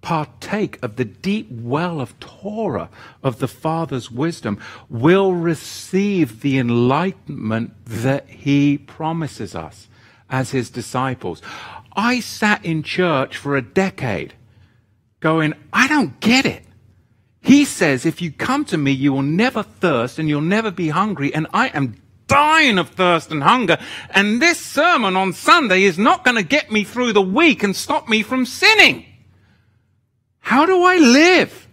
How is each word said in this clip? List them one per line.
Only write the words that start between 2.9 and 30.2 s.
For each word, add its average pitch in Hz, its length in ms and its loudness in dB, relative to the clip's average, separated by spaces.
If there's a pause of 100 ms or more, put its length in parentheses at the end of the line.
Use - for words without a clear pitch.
of 127 160 -4
the 127 100 -6
Father's 156 600 -6
wisdom, 123 480 -6 (320)
we'll 180 440 4
receive 170 1080 -2
the 135 160 0
enlightenment 123 1160 -2 (120)
that 117 420 -4
he 143 520 0
promises 156 760 -8
us 82 340 -14 (440)
as 131 180 -2
his 127 220 -4
disciples. 123 720 -6 (520)
I 240 260 -2
sat - 440 -2
in 160 160 -2
church 156 560 -2
for 143 180 -4
a 135 60 0
decade 120 720 -4 (880)
going, 160 340 0 (180)
"I 254 160 2
don't 269 320 0
get 247 280 2
it. - 180 -8 (760)
He 285 240 6
says, 139 380 0
'If 160 160 -2
you 170 120 -6
come 285 340 -4
to 170 140 -4
me, 139 120 0
you 135 220 0
will 135 80 0
never 202 400 -2
thirst 127 560 -2
and 160 100 -4
you'll 147 140 0
never 208 300 -2
be 170 180 -4
hungry.' 156 460 -2
And 156 180 -2
I 226 140 0
am 135 300 -4 (300)
dying 294 520 4
of 170 100 -4
thirst 180 420 0
and 151 120 -4
hunger. 185 340 4 (320)
And 208 320 2
this 330 180 2
sermon 277 560 0
on 190 160 0
Sunday 240 520 4
is 180 160 2
not 269 260 2
gonna 240 160 2
get 240 300 -2
me 214 120 0
through 240 300 -4
the 202 80 6
week 233 400 2
and 196 140 -2
stop - 340 -4
me 220 140 0
from 254 240 -2
sinning. 370 580 2 (1300)